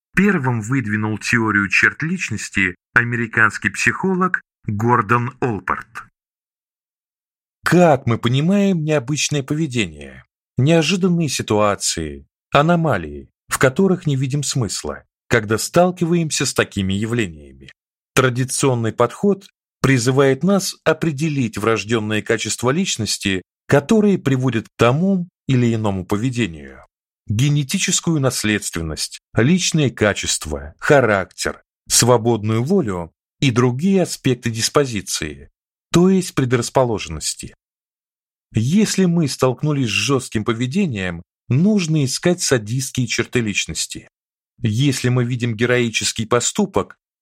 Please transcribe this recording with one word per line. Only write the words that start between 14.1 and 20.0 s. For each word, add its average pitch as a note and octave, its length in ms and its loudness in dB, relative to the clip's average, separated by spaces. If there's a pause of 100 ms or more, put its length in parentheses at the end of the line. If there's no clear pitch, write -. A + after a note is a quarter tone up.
видим C#3 260 -2
смысла, F#2+ 640 -6 (240)
когда A2 300 0
сталкиваемся E3+ 880 0
с - 80 -4
такими G2 400 -2
явлениями? E2 760 -6 (460)
Традиционный B2+ 800 0
подход F#3+ 540 0 (340)
призывает C3+ 600 2